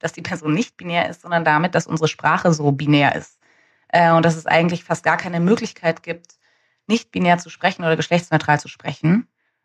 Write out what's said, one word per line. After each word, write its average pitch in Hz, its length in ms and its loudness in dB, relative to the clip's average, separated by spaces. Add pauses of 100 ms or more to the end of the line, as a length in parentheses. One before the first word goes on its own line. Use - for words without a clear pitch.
dass 160 120 -6
die 175 100 -16
Person 160 320 -4
nicht 226 220 -4
binär 170 320 -4
ist, - 140 -16
sondern 170 220 -2
damit, 160 300 2
dass 165 120 -2
unsere 156 220 -2
Sprache 170 440 0
so 147 200 0
binär 143 420 2
ist. - 240 -12 (500)
Äh, 170 240 4
und 165 120 4
dass 165 120 2
es 160 100 -14
eigentlich 170 380 0
fast - 200 -6
gar 160 120 0
keine 175 240 -6
Möglichkeit 180 640 -2
gibt, - 340 -14 (500)
nicht - 260 -4
binär 175 260 2
zu 175 120 -16
sprechen 185 340 -4
oder 160 120 0
geschlechtsneutral 160 640 0
zu - 80 -18
sprechen. 160 600 -2 (360)